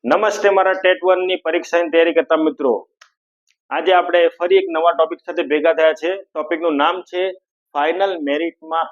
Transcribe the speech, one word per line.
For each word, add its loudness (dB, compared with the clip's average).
નમસ્તે 2
મારા 2
ટેટ -4
વન 2
ની -2
પરીક્ષાની -2
તૈયારી 2
કરતા 2
મિત્રો. -2
આજે 0
આપણે 4
ફરી 0
એક 0
નવા 2
ટોપિક -2
સાથે -6
ભેગા 2
થયા 2
છે. -2
ટોપિકનું -4
નામ 0
છે -8
ફાઇનલ -2
મેરિટમાં -6